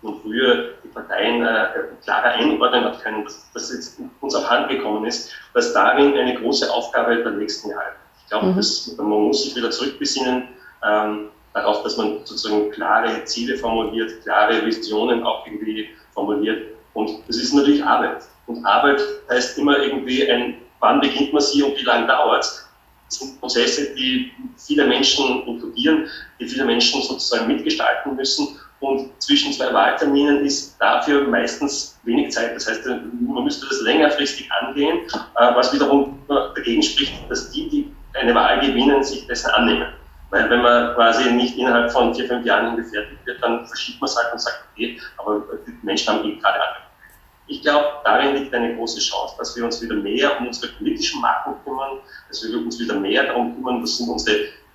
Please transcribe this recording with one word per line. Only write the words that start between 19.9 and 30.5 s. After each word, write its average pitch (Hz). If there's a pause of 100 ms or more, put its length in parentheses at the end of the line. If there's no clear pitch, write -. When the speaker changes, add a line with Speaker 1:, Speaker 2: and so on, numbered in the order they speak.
Speaker 1:
ein, 120 (180)
wann 139
beginnt 139
man 147
sie 143
und 139
wie 127
lange 113
dauert's? - (460)
Das -
sind 135
Prozesse, 120
die 131 (240)
viele -
Menschen 127
inkludieren, 147 (320)
die 120
viele 131
Menschen 120
sozusagen -
mitgestalten -
müssen. 135 (220)
Und 135 (100)
zwischen -
zwei -
Wahlterminen 143
ist -